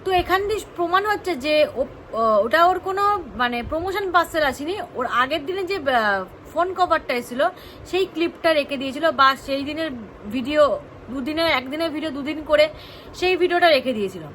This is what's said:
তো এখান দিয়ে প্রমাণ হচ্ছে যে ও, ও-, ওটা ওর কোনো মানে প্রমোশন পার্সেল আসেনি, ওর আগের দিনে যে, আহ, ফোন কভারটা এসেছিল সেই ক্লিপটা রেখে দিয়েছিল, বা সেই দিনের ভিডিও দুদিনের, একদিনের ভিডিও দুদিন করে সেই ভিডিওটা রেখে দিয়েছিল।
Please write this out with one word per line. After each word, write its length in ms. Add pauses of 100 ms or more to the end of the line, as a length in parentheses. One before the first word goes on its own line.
তো 60
এখান 380
দিয়ে 120 (160)
প্রমাণ 300
হচ্ছে 300
যে 300 (100)
ও, 100 (260)
ও-, 320
ওটা 220
ওর 120
কোনো 440 (120)
মানে 280
প্রমোশন 500
পার্সেল 300
আসেনি, 340 (180)
ওর 120
আগের 400
দিনে 180
যে, 120
আহ, 480 (280)
ফোন 220
কভারটা 400
এসেছিল 280 (440)
সেই 200
ক্লিপটা 460
রেখে 240
দিয়েছিল, 340
বা 260
সেই 280
দিনের 260 (420)
ভিডিও 480 (300)
দুদিনের, 360
একদিনের 440
ভিডিও 200
দুদিন 340
করে 240 (460)
সেই 220
ভিডিওটা 320
রেখে 240
দিয়েছিল। 300 (120)